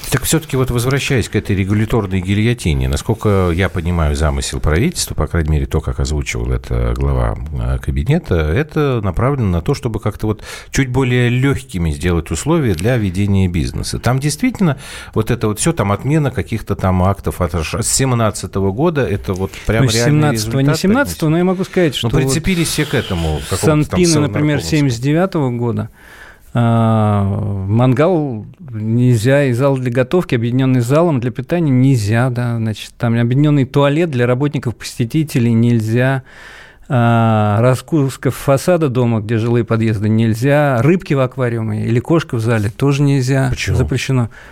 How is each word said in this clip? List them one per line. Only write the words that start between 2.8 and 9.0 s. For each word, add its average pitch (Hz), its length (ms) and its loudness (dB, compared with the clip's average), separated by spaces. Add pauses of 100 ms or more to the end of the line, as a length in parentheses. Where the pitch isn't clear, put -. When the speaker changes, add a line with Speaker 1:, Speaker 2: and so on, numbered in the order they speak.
Speaker 1:
насколько 90 640 0
я 90 160 0
понимаю 82 460 0
замысел 69 440 -2
правительства, 87 560 0
по 76 120 -2
крайней 80 220 -2
мере, 73 160 2
то, 80 160 -2
как - 200 -4
озвучивал 67 500 -4
это 60 440 -2
глава, 67 420 0 (200)
э, 123 220 -2
кабинета, 90 560 -2
это 123 680 0